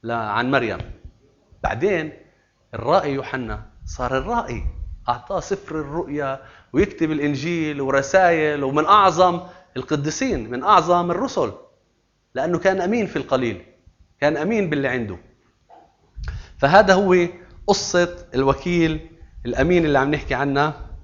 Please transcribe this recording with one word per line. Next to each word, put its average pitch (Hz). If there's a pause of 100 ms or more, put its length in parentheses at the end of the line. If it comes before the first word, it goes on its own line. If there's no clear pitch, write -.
لا، 117
عن 113
مريم. 113 (840)
بعدين 156 (600)
الرائي 143
يوحنا 123 (200)
صار 127
الرائي، 165 (460)
أعطاه 120
سفر 190
الرؤيا 143 (320)
ويكتب 165
الإنجيل 147
ورسائل، 151
ومن 143
أعظم 180 (360)
القديسين، 147
من 131
أعظم 175
الرسل، 202 (840)
لأنه 160
كان 190
أمين 202
في -
القليل، 127 (560)
كان 151
أمين 190
باللي 139
عنده. 117 (1400)
فهذا 185
هو 185 (520)
قصة 175
الوكيل 156 (360)
الأمين 156
اللي 139
عم 139
نحكي 147
عنه 143 (300)